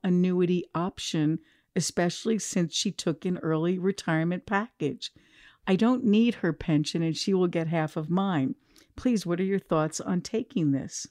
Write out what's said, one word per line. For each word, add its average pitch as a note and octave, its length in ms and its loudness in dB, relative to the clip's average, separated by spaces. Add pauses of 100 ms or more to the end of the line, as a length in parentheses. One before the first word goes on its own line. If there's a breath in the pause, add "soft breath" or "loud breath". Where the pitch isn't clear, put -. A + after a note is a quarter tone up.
annuity F3+ 680 2
option, E3 680 -2 (340 soft breath)
especially F3 640 -2
since F3+ 340 -2
she - 200 -2
took - 320 -4
an F3+ 140 -2
early E3 380 0
retirement F3 720 -2
package. G3 640 -4 (560 soft breath)
I F#3+ 80 4
don't A#3+ 300 4
need A3+ 320 4
her E3+ 160 0
pension, D#3 500 0
and D#3+ 140 0
she G3 180 0
will F3+ 140 4
get E3 180 -2
half D#3 300 -2
of D#3 120 -4
mine. F3 460 0 (400 soft breath)
Please, A3+ 320 0
what E3+ 140 -2
are F#3+ 40 0
your G3 140 0
thoughts D#3 420 0
on F#3 200 -2
taking G3 500 -2
this?" - 400 -4